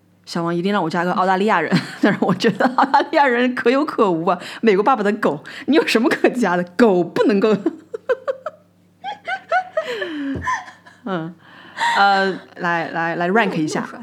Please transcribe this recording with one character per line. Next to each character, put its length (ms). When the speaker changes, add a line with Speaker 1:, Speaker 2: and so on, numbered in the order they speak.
Speaker 1:
小 180
王 100
一 80
定 100
让 120
我 40
加 140
个 100
澳 140
大 100
利 100
亚 140
人， 160
<laughs> 140
但 120
是 100
我 100
觉 180
得 140
澳 80
大 160
利 160
亚 100
人 260
可 160
有 160
可 240
无 180
啊， 120
美 160
国 60
爸 120
爸 80
的 120
狗， 280
你 80
有 120
什 140
么 80
可 200
加 280
的？ 60
狗 260
不 220
能 160
够。 120
<laughs> 60
嗯， 300
呃， 340
来， 320
来， 260
来 140
rank 260
一 100
下。 140
Speaker 2:
又 60
刷 160